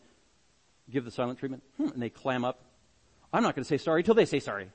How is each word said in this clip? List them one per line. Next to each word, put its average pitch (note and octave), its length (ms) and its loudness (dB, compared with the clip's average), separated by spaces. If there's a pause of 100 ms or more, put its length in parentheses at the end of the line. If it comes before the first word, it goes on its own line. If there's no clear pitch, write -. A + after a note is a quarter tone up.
(920)
give B2 140 -2
the A#2 60 -14
silent B2 280 -4
treatment? C3 240 -8 (160)
Hmm, C#4 100 0
and C3 140 -6
they A2+ 80 -4
clam B2+ 340 -2
up. B2+ 160 -4 (720)
"I'm G#3 100 2
not F#3 120 2
gonna C3 100 -4
say C#3 140 0
sorry E3 240 2
till A3 120 4
they G#3 120 6
say C#3+ 140 0
sorry. G2+ 340 -6